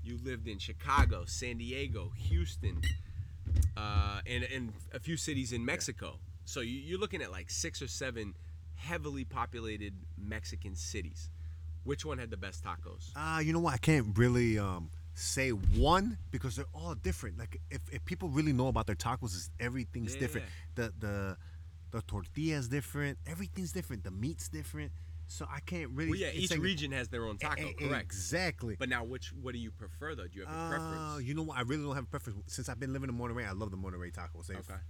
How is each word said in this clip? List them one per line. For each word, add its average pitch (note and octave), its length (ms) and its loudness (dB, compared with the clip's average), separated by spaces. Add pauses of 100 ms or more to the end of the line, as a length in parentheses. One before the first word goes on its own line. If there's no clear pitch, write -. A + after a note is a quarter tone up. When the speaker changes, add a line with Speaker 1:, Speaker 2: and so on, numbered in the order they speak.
Speaker 1:
You A#2+ 200 -4
lived B2 240 -4
in G#2+ 120 -4
Chicago, C3+ 640 4
San B2 320 -2
Diego, B2 600 -2
Houston, - 640 2 (920)
uh, G2+ 500 4
and, B2 180 0
and B2 300 -2 (200)
a B2+ 60 -4
few D#3 180 -2
cities C3 360 0
in A#2 80 0
Speaker 2:
Yeah. A#2 60 0
Speaker 1:
Mexico. C3+ 520 -4 (260)
So - 160 -4
you, A#2+ 180 -2
you're D#3+ 200 -4
looking F#3 220 -2
at, G2+ 100 -4
like, F2+ 180 -6
six - 320 -2
or C3+ 60 -4
seven A#2 460 -4 (420)
heavily D3 480 -4
populated A2+ 680 -4 (240)
Mexican G2+ 580 -6
cities. - 540 -4 (540)
Which C#3 200 -2
one D3+ 140 -2
had A#2 140 -4
the G#2+ 60 -6
best F#2 280 -6
tacos? F2 500 -6
Speaker 2:
Uh, D#3+ 240 0
you D#3 140 6
know E3+ 60 6
what? E3 160 4
I - 20 2
can't A#2 400 8
really, A#2+ 420 8
um, F2+ 300 0 (240)
say - 380 0
one D#3+ 640 8 (140)
because C3 260 0
they're C#3+ 160 -2
all D#3+ 220 -2
different. A2+ 440 0
Like, - 220 -6 (100)
if, C#3 80 -2 (120)
if C#3 120 -4
people - 260 -2
really D3+ 220 6
know C3 160 6
about A2+ 200 2
their G#2 80 2
tacos, A#2 400 0
it's, F2 140 -6 (100)
everything's B2 560 -2
Speaker 1:
Yeah, C#3 40 -6
Speaker 2:
different. A#2+ 280 0 (300)
Speaker 1:
yeah. A#2 120 0 (100)
Speaker 2:
The, - 0 -
the, G2 380 -2 (540)
the A#2 120 -2
tortilla's C#3 640 -2
different. C#3+ 580 -2
Everything's E3+ 460 -4
different. C3 320 -4
The F#2+ 80 -4
meat's A2 380 -2
different. D3 420 -6 (380)
So - 200 -8
I C#3+ 120 -4
can't E3 300 -4
really D#3 200 2
Speaker 1:
Well, F#3 80 2
yeah, F3+ 80 2
Speaker 2:
it's - 180 -2
Speaker 1:
each - 60 4
Speaker 2:
like D#3+ 100 4
Speaker 1:
region D3+ 300 2
has B2+ 160 0
their A#2+ 180 -2
own G#2+ 100 -2
Speaker 2:
E-, G2+ 40 -8
Speaker 1:
taco, D3+ 300 0
Speaker 2:
e-, - 40 -6
Speaker 1:
correct? C#3+ 300 0
Speaker 2:
exactly. A#2 720 0
Speaker 1:
But B2+ 120 0
now, B2 160 2
which, B2 260 -6 (100)
what B2+ 120 -4
do A#2+ 60 -4
you A2+ 120 -4
prefer, E2+ 420 -8
though? F#2 140 -6
Do F2 120 -10
you F#2+ 60 -6
have D#3 80 -8
a D#3+ 40 -4
Speaker 2:
Uh, E3 120 -2
Speaker 1:
preference? D#3 540 -2
Speaker 2:
you B2+ 100 -2
know D#3+ 100 0
what? D3+ 140 -2
I B2 40 2
really C#3+ 220 0
don't C#3 120 0
have C#3 80 -2
a - 40 -8
preference. A2+ 400 -6
Since B2+ 220 -6
I've A#2+ 100 -4
been C3 140 -2
living C3+ 160 -2
in B2 80 -2
Monterey, A#2+ 280 -2
I G2 80 -2
love G2 180 -2
the F#2 60 -4
Monterey F2+ 340 -4
tacos. E2 360 -8
They're F#2 100 -6
Speaker 1:
Okay. F2 160 -10 (160)